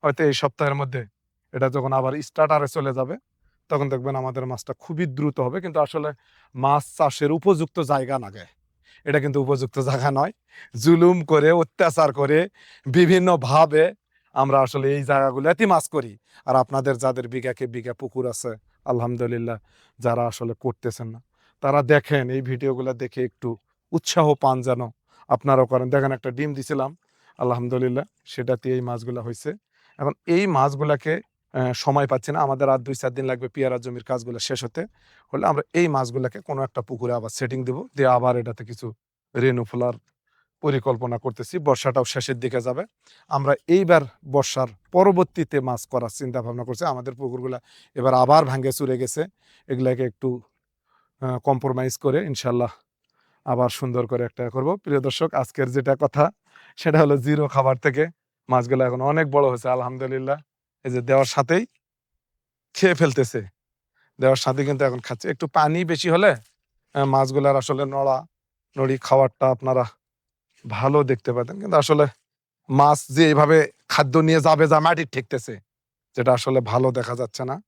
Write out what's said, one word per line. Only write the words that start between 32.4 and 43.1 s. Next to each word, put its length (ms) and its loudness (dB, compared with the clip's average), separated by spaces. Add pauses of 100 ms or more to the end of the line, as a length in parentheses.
আমাদের 280 0
আর 140 0
দুই 140 -6
চার 160 -4
দিন 140 -4
লাগবে 240 -8
পেয়ারা 280 -2
জমির 260 -12
কাজগুলো 380 -6
শেষ 180 -4
হতে। 160 -8 (520)
হলে 180 -2
আমরা 120 -2 (160)
এই 160 4
মাছগুলাকে 520 -4
কোনো 200 -6
একটা 200 -8
পুকুরে 320 -6
আবার 180 -12
সেটিং 300 -6
দেবো, 140 -6 (140)
দিয়ে 220 2
আবার 240 2
এটাতে 280 -10
কিছু 180 -14 (480)
রেনু 340 2
ফেলার 260 -4 (680)
পরিকল্পনা 600 -2
করতেছি। 300 -8 (120)
বর্ষাটাও 460 0
শেষের 300 -4
দিকে 240 -2
যাবে, 160 -6 (480)